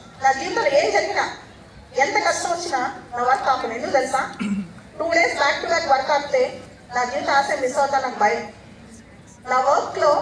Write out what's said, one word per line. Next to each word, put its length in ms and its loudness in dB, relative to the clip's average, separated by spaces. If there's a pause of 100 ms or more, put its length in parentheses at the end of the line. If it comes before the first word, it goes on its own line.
(200)
నా 120 2
జీవితంలో 420 -2
ఏం 180 4
జరిగినా, 340 0 (720)
ఎంత 240 2
కష్టం 320 0
వచ్చినా 280 -2 (280)
నా 160 -6
వర్క్ 260 2
ఆపను. 240 -2
ఎందుకు 200 -6
తెలుసా? 280 2 (720)
టూ 160 -4
డేస్ 280 2
back 200 2
to 120 -6
back 180 0
వర్క్ 240 2
ఆపితే 320 2 (460)
నా 140 -2
జీవిత 260 -4
ఆశ 300 2
మిస్ 180 -2
అవుతా 220 2
నాకు 200 -4
భయం. 260 0 (1000)
నా 160 0
వర్క్ 380 2
లో 120 4 (100)